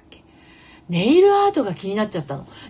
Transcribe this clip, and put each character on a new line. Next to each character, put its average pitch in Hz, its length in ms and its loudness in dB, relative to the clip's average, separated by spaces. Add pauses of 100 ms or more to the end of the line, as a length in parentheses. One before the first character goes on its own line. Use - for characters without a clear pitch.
け？ - 100 -20 (680)
ネ 190 320 2
イ - 20 6
ル 403 140 6
ア 403 120 2
ー 403 40 0
ト 302 120 -2
が 190 120 -6
気 - 120 -14
に 196 60 -8
な 214 120 -4
っ 214 40 -10
ち - 80 -10
ゃ 160 40 -6
っ 139 40 -10
た 139 100 -10
の。 - 120 -14 (220)